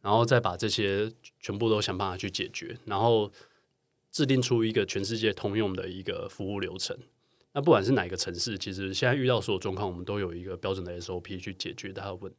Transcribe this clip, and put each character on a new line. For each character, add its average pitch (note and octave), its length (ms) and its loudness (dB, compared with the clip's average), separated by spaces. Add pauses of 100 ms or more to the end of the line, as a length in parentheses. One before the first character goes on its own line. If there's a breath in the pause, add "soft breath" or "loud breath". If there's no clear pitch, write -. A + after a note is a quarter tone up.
然 G2+ 100 0
后 A2+ 140 8
再 A#2+ 140 6
把 F2+ 160 0
这 G#2+ 140 -2
些 G#2 420 2 (300)
全 G2+ 140 -6
部 A2 140 2
都 G#2 120 4
想 F#2 160 -2
办 F#2+ 120 0
法 F2+ 60 -6
去 F#2 160 -6
解 G2 220 -6
决， - 320 -10
然 G#2 120 -2
后 A2 320 4 (800 soft breath)
制 - 160 2
定 C3 160 4
出 A#2 220 4
一 A2 80 2
个 G#2+ 140 2
全 G2 180 -4
世 A2 140 -2
界 G#2+ 160 2
通 G2+ 240 -2
用 G2+ 160 2
的 F#2 160 -4
一 F#2 120 -10
个 F2 280 -6
服 - 180 -6
务 G2+ 140 -2
流 F#2 160 -6
程。 - 200 -6 (540)
那 D3 80 -2
不 D3 120 2
管 G#2 120 8
是 A2+ 80 2
哪 G2+ 140 4
一 F2 40 -8
个 F#2 60 -6
城 F2+ 180 -4
市， G2 240 -4
其 G2 140 -6
实 F#2+ 220 -4
现 B2+ 140 2
在 B2 60 4
遇 C3 140 2
到 A#2 140 4
所 A2+ 100 -4
有 F#2+ 80 0
状 F#2+ 160 -4
况， G2+ 100 -2
我 F#2 80 -2
们 F2 120 -8
都 G#2 120 -4
有 F#2 160 -2
一 F2 120 -10
个 F#2+ 100 -8
标 F#2+ 180 -2
准 F#2 120 -4
的 F2 80 -8
S F2 180 -10
O F2+ 80 -4
P F#2 180 -10
去 F#2+ 160 -8
解 F#2 200 -10
决 F#2+ 180 -12
它 F#2+ 140 -10
的 G2 100 -6
问 - 240 -12